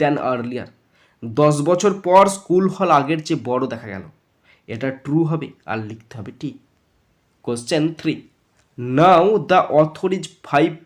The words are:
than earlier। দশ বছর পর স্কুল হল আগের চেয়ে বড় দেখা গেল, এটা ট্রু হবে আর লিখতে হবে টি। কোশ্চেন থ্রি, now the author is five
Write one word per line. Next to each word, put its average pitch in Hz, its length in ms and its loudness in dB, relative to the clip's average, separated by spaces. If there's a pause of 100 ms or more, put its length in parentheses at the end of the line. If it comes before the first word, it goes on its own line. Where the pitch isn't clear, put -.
than 147 140 2 (180)
earlier। 120 360 -8 (720)
দশ 151 140 4 (140)
বছর 180 240 2 (140)
পর 185 180 8 (120)
স্কুল 185 280 0 (120)
হল 185 140 -2 (100)
আগের 156 260 -2
চেয়ে 123 220 -4
বড় 127 240 -2
দেখা 117 220 -12
গেল, 92 100 -12 (640)
এটা 113 200 -6 (160)
ট্রু 147 140 0 (120)
হবে 151 180 -6 (220)
আর 110 80 -4 (120)
লিখতে - 280 -20
হবে 98 220 -14
টি। 143 100 -10 (920)
কোশ্চেন 123 400 -2 (160)
থ্রি, 151 140 -4 (880)
now 175 200 6 (280)
the 180 100 4 (180)
author 156 300 0 (100)
is 156 80 -8 (220)
five 156 260 2 (120)